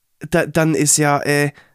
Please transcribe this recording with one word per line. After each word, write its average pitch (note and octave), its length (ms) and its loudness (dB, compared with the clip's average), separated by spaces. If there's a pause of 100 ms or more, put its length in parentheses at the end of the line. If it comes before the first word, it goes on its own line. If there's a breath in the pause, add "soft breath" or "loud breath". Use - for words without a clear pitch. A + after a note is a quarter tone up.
(280)
da, E3 160 0
dann D#3+ 300 0
ist D3 240 0
ja, D3 240 2
äh, C#3+ 300 0 (220 soft breath)